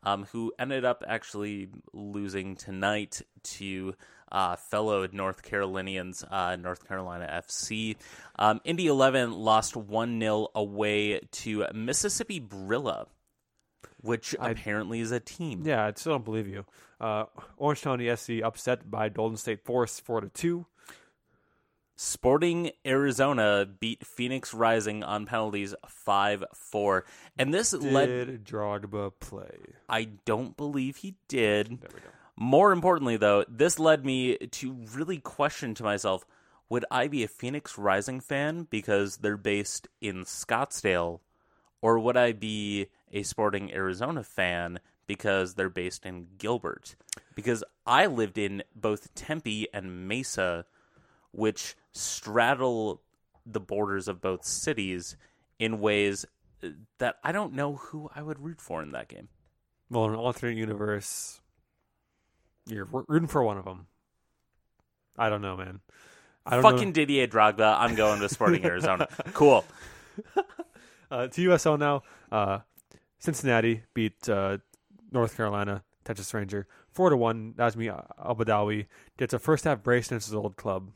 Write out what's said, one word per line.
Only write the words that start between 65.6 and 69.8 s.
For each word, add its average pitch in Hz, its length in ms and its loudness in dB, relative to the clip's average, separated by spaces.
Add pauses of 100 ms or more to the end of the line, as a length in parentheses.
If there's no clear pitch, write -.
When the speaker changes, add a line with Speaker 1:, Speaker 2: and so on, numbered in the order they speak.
Speaker 2:
I - 80 0
don't 123 80 4
Speaker 1:
Fucking 123 260 8
Speaker 2:
know. 123 60 -4
Speaker 1:
Didier 139 320 4
Drogba. 107 520 6
I'm 117 180 4
going 107 240 4
to 101 80 2
Sporting 90 360 4
Speaker 2:
<laughs> - 20 4
Speaker 1:
Arizona. 92 420 2 (240)
Cool. 139 320 8 (1500)